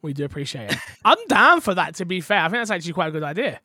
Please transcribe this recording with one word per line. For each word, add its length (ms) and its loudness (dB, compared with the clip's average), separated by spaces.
We 120 -6
do 120 -4
appreciate 460 -8
it. 60 -4
<laughs> 140 -6
I'm 120 6
down 340 6
for 140 -2
that, 200 -2
to 100 -8
be 160 -4
fair. 180 2
I 100 2
think 100 -4
that's 120 -4
actually 220 -4
quite 160 -2
a 20 -10
good 120 -6
idea. 420 -6